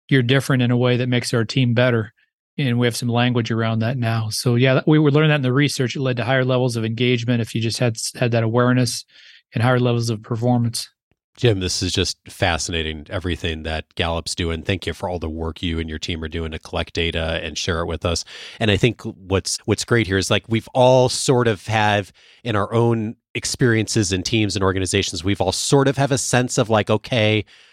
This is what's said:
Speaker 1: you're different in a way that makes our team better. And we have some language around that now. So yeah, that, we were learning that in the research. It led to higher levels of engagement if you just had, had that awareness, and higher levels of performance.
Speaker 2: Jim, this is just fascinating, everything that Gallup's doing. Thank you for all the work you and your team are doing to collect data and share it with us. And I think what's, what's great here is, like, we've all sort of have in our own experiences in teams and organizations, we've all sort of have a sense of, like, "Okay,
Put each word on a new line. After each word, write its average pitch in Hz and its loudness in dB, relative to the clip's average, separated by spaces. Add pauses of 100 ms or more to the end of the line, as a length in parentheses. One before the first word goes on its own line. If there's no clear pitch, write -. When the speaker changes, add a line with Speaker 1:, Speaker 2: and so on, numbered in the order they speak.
Speaker 1:
you're 135 4
different 131 2
in 120 2
a 123 2
way 123 2
that 127 0
makes 123 0
our 117 2
team 120 0
better. 120 2 (420)
And 120 0
we 123 2
have 117 0
some 120 -4
language 120 2
around 113 0
that 120 -2
now. 113 -2
So 120 0
yeah, 131 4
that, 139 2
we 156 6
were 151 4
learning 156 4
that 147 4
in 139 -2
the 127 0
research. 131 0
It 151 -6
led 127 -2
to 120 -4
higher 127 2
levels 127 0
of 113 -2
engagement 120 0
if - -6
you 117 -2
just 113 -2
had, 117 0 (200)
had 120 0
that 117 2
awareness, 123 0 (480)
and 113 -2
higher 127 4
levels 120 0
of 110 -4
performance. 117 -2 (480)
Speaker 2:
Jim, 104 2
this 92 -4
is 90 -2
just - -2
fascinating, 78 -4
everything 82 -6
that 78 -8
Gallup's 82 -4
doing. 82 -4
Thank 95 -4
you 85 -6
for 95 -8
all 90 -6
the 82 -6
work 80 -8
you 82 -2
and 80 -4
your 78 -8
team 80 -8
are 80 -6
doing 82 -8
to 78 -10
collect - -8
data 82 -2
and 76 -10
share 85 -4
it 85 -4
with 82 -6
us. 85 -2 (340)
And 107 2
I 98 4
think 117 0
what's, 95 -4
what's - 0
great 113 2
here 95 0
is, 92 -2
like, 104 0
we've 110 -2
all 127 6
sort 123 0
of 110 -2
have 104 0 (300)
in 117 -2
our 101 -2
own 117 2 (220)
experiences 110 0
in 92 0
teams 107 0
and 95 0
organizations, 95 0
we've 98 0
all 92 0
sort 139 2
of 135 0
have 135 0
a 135 0
sense 127 -2
of, 113 2
like, 107 2
"Okay, 107 0 (280)